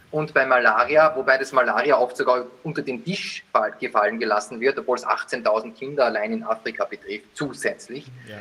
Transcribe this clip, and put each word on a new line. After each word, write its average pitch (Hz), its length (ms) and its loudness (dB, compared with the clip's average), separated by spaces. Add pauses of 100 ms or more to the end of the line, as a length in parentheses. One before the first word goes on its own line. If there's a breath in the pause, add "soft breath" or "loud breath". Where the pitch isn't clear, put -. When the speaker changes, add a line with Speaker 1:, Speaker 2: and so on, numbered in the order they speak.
Speaker 1:
und 151 240 -4
bei 135 120 4
Malaria, 127 720 4
wobei 131 220 2
das 131 140 -6
Malaria 127 460 4
oft 127 180 0
sogar 127 300 2 (180)
unter 151 180 -6
den 123 220 -8
Tisch - 480 -8
fall-, 107 280 0
gefallen 113 400 0
gelassen 110 400 -2
wird, 131 200 0
obwohl 120 180 -2
es - 80 -10
achtzehntausend 110 720 -2
Kinder 135 280 -2
allein 110 260 -2
in 113 120 -4
Afrika 110 420 -4
betrifft, 104 480 -10
zusätzlich. 127 720 -6 (220 loud breath)
Speaker 2:
Ja. 107 140 -14